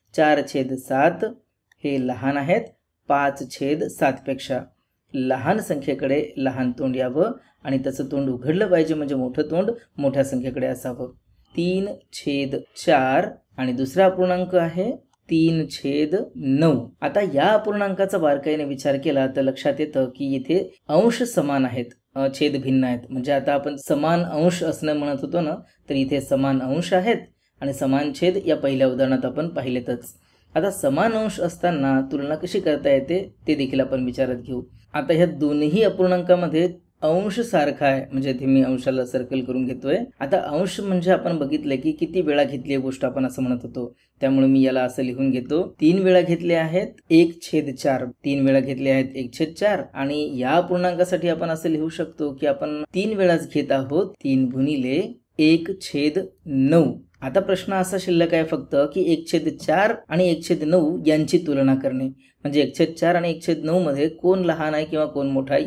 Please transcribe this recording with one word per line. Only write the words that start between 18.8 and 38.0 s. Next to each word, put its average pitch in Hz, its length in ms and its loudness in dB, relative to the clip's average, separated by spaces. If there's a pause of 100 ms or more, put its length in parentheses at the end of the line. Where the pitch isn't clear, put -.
केला 139 240 2
तर 135 140 -2
लक्षात 135 380 0
येतं 147 260 0
की 135 300 -4
इथे 151 400 -2 (120)
अंश 226 360 4
समान 139 420 0
आहेत, 120 200 -4 (300)
अ, 135 120 0 (120)
छेद 143 220 0
भिन्न 131 220 2
आहेत. 123 160 -2 (100)
म्हणजे 131 220 -4
आता 139 220 2
आपण 143 220 -2
समान 160 480 0
अंश 170 400 0
असणं 156 300 -2
म्हणत 143 280 -2
होतो 170 200 -2
ना, 160 140 -2 (340)
तर 147 40 -2
इथे 135 280 0
समान 135 400 0
अंश 147 320 -2
आहेत 196 240 2 (440)
आणि 139 120 -4
समान 139 400 0
छेद 180 320 0
या 156 100 2
पहिल्या 135 320 2
उदाहरणात 127 380 0
आपण 143 220 -4
पाहिलेतच. 127 580 -6 (500)
आता 202 160 0
समान 220 420 0
अंश 220 260 -4
असताना 143 600 0 (100)
तुलना 143 240 -4
कशी 175 240 -4
करता 147 300 0
येते 139 460 0 (120)
ते 151 80 2
देखील 135 240 -2
आपण 131 260 0
विचारात 123 300 -2
घेऊ. 123 280 -8 (300)
आता 151 200 0
ह्या 170 120 4
दोन्ही 151 580 0
अपूर्णांकामध्ये 180 880 2 (280)
अंश 185 380 0
सारखा 147 460 0
आहे, 135 260 2